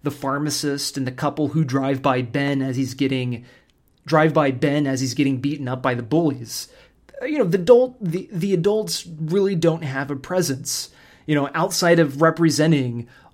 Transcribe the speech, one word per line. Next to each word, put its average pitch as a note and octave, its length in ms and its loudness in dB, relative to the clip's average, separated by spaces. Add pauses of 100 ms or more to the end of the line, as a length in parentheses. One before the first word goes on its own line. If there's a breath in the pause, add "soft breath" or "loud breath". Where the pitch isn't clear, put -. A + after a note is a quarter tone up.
the C#3+ 80 -2
pharmacist, C#3+ 880 -4
and C3+ 100 -2
the B2+ 60 -6
couple C#3+ 360 -2
who D#3+ 160 0
drive C3+ 380 -2
by C3 200 0
Ben C#3 380 -2
as C3 160 -4
he's C3+ 160 -2
getting, B2+ 540 -4 (580 soft breath)
drive D#3 300 4
by C#3+ 160 4
Ben C#3+ 360 0
as C3 140 -2
he's B2 140 -2
getting C3+ 260 0
beaten C#3+ 280 -4
up B2+ 140 -6
by B2+ 120 0
the A#2+ 80 -6
bullies. B2 680 -2 (540 soft breath)
You D4+ 160 -4
know, A#3+ 60 4
the F3+ 140 0
adult, B3 460 6
the, F3 260 -4
the G3 220 -2
adults F#3+ 540 0
really E3+ 480 -2
don't E3 280 2
have C#3 280 -6
a C#3+ 60 -6
presence, C#3 760 -4 (360 soft breath)
you D3+ 80 0
know, C#3 200 0
outside E3+ 440 2
of C#3 220 2
representing D#3 880 4 (260 soft breath)